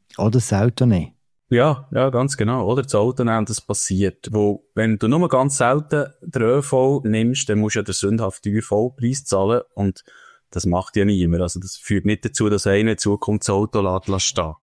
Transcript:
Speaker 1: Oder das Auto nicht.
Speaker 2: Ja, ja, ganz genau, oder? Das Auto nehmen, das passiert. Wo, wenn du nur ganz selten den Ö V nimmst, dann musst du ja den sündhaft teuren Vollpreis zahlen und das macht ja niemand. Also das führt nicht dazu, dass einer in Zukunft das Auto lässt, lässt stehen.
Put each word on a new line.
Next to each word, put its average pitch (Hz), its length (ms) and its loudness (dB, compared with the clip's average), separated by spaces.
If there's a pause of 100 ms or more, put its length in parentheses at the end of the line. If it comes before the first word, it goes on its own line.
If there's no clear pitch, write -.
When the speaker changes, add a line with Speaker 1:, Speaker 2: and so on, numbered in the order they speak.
(180)
Speaker 1:
Oder 107 140 2
das 120 200 0
Auto 117 360 2
nicht. 90 260 2 (360)
Speaker 2:
Ja, 135 420 2
ja, 127 180 2
ganz 131 260 -2
genau, 110 340 0
oder? 131 120 0
Das 135 120 -6
Auto 120 300 0
nehmen, 113 220 0
das - 160 -6
passiert. 98 680 -4
Wo, 104 440 0
wenn 110 220 2
du 110 100 0
nur 160 220 2
ganz 135 280 2
selten 147 500 0 (140)
den 165 200 -4
Ö 123 200 2
V 135 440 0
nimmst, 113 420 0
dann 107 120 0
musst 107 160 0
du 117 40 0
ja 110 40 0
den 98 100 -6
sündhaft 104 500 -2
teuren 107 180 0
Vollpreis 123 600 -2
zahlen 101 380 0 (120)
und 98 300 -4 (460)
das - 160 -6
macht 87 320 -2
ja 98 80 4
niemand. 90 360 2
Also 90 200 -4
das - 160 -14
führt - 280 -2
nicht 107 200 -2
dazu, 107 240 -2
dass 101 180 0
einer 104 240 2
in 104 60 -4
Zukunft 104 460 -2
das - 80 -2
Auto 104 280 0
lässt, 95 300 -2
lässt 95 160 -2
stehen. 80 280 -4 (140)